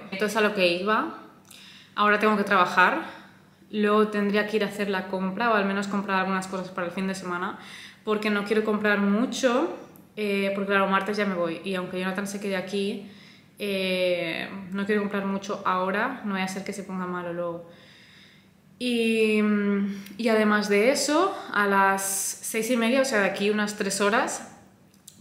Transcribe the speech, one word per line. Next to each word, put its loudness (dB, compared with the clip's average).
Entonces -2
a 4
lo 2
que 4
iba, -2
ahora 4
tengo 4
que 2
trabajar. 4
Luego 4
tendría 0
que 0
ir 2
a 0
hacer -4
la -2
compra, -2
o 4
al 2
menos -2
comprar -2
algunas -2
cosas -8
para -6
el -6
fin -4
de -4
semana, -6
porque 0
no 0
quiero 2
comprar 2
mucho, 0
eh, -2
porque -4
claro, 4
martes 2
ya 0
me 0
voy, -2
y -4
aunque -6
Jonathan -4
se -8
quede -4
aquí, -4
eh, -2
no -4
quiero 2
comprar -2
mucho -4
ahora, 0
no -4
vaya -2
a -2
ser -8
que -8
se -10
ponga -6
malo -6
luego. -8
Y, 2
y 0
además 4
de 4
eso, 2
a 2
las 4
seis -4
y 2
media, 4
o 0
sea, 2
de 4
aquí 0
unas 0
tres -4
horas, 0